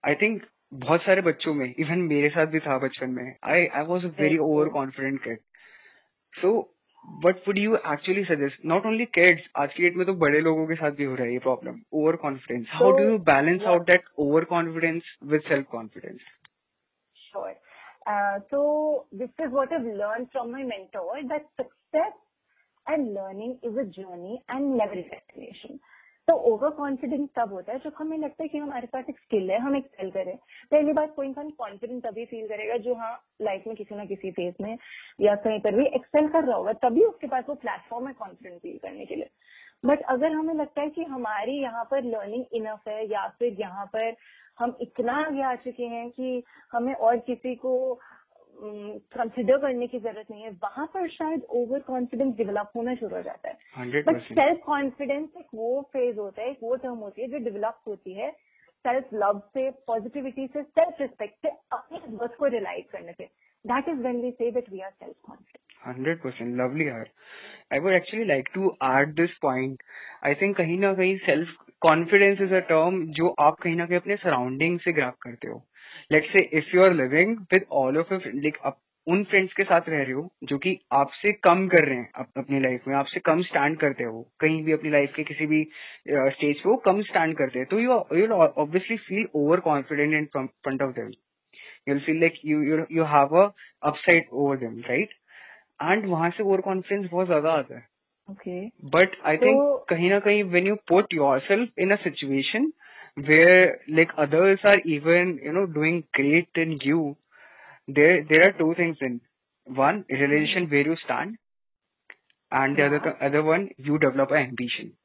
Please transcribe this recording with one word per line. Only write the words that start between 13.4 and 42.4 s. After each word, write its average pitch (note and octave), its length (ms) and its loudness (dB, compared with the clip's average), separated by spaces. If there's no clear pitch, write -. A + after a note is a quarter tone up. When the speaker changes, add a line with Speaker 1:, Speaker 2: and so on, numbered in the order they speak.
Speaker 2:
what F#3+ 140 2
Speaker 1:
out E3+ 180 4
that F3+ 160 4
overconfidence E3 840 0
with D3+ 200 0
self C#3 240 0
confidence? - 560 -16
Speaker 2:
Sure। F#3+ 260 -10
Uh, G3+ 300 0
so C#4 80 0
this A#3+ 160 -8
is B3+ 100 -6
what C4+ 180 0
I've B3 160 -4
learned A3+ 320 -6
from A#3+ 160 -6
my C4+ 180 -10
mentor, F#3+ 400 -10
that D4+ 120 -4
success D#4+ 560 -4
and C#4 300 -2
learning G3 340 -10
is A3+ 140 -6
a C4+ 80 -4
journey F#3 400 -14
and C#4 260 -2
never G3 200 -2
a E3+ 40 -10
destination। - 720 -20
तो E4 60 4
ओवर A#3+ 360 2
कॉन्फिडेंस C#4+ 680 -6
तब A3+ 180 -4
होता F#3+ 200 -10
है C4+ 60 -8
जब D4 180 -12
हमें D#4 200 -8
लगता D4+ 260 -8
है D4+ 60 -8
कि D4+ 80 -8
हमारे C4+ 300 -10
पास C4 220 -10
एक C4 100 -14
स्किल F#3+ 320 -4
है, G#3+ 80 0
हम C#4 160 -2
एक्सेल F#3+ 360 -8
करें। F#3 260 -8
पहली D4+ 220 4
बात, D4+ 220 0
कोई C#4 120 -6
इंसान D4 220 -10
कॉन्फिडेंट A#3 540 -12
तभी A3+ 220 -8
फील A3 220 -12
करेगा G#3+ 300 -4
जो, A#3 180 -4
हाँ, A3+ 280 -10
लाइफ G3 260 -4
में A3 80 -8
किसी G#3 200 -14
ना G3+ 100 -10
किसी G3 260 -8
फेज F3 300 -6
में A3 160 -8
या G#3 140 6
कहीं G#3+ 240 -2
पर G#3 160 0
भी C4+ 100 4
एक्सेल D4 420 0
कर D#4 160 2
रहा A#3 140 0
होगा, G3 160 -2
तभी B3 280 2
उसके G#4+ 260 2
पास B3+ 220 -4
वो C#4+ 60 -6
प्लेटफॉर्म A#3 520 -10
है C4+ 60 -14
कॉन्फिडेंट F#3 480 -18
फील - 160 -14
करने - 280 -14
के - 100 -12
लिए। - 140 -10
But D4 160 2
अगर C4 300 0
हमें D#4+ 220 -2
लगता D4 280 -4
है D4 80 -4
कि D#4+ 140 -8
हमारी A#3 480 -6
यहाँ A#3+ 320 -6
पर C4+ 200 -4
लर्निंग A3 500 -6